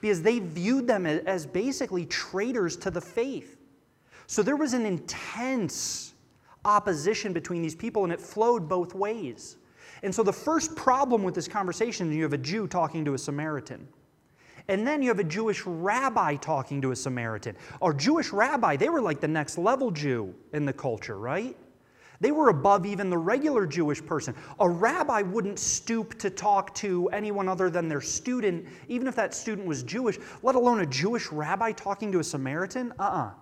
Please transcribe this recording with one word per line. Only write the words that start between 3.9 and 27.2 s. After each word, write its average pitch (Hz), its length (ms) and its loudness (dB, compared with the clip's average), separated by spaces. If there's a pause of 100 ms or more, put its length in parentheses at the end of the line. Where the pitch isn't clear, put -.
So - 160 2
there 262 120 4
was 277 180 0
an 240 120 2
intense - 1300 -4 (500)
opposition 202 680 2
between 170 300 -4
these 160 100 -2
people, 214 300 -2
and 170 100 0
it 170 80 -6
flowed 214 480 2
both 180 240 0
ways. 196 640 -6 (460)
And 190 100 -2
so 226 80 0
the 196 100 4
first 311 440 0
problem 254 480 4
with 180 100 -2
this 160 140 -4
conversation, 190 680 -2
you 156 80 0
have 147 120 0
a 143 40 0
Jew 170 300 -4
talking 165 380 0
to 139 100 0
a - 20 -4
Samaritan. 143 720 -6 (800)
And 202 180 0
then 294 160 0
you 254 60 2
have 226 100 4
a 202 60 0
Jewish 202 420 -2
rabbi 196 680 0
talking 143 460 -2
to 131 100 0
a 123 40 -2
Samaritan. 117 640 -4 (240)
Our 170 100 4
Jewish 214 400 2
rabbi, 214 440 4
they 190 140 2
were 330 120 2
like 165 180 -2
the 160 80 -2
next 156 300 -2
level 240 320 2
Jew 127 460 -2 (180)
in 151 100 -2
the 139 100 0
culture, 113 440 -6
right? 151 400 -6 (640)
They 240 100 8
were 294 180 8
above 196 360 6
even 202 240 -2
the 175 80 2
regular 233 480 2
Jewish 147 400 0
person. 139 300 -2 (240)
A 185 100 6
rabbi 233 520 2
wouldn't 196 360 -2
stoop - 600 -4
to 202 100 -2
talk 196 460 0
to 185 340 0
anyone 202 380 -2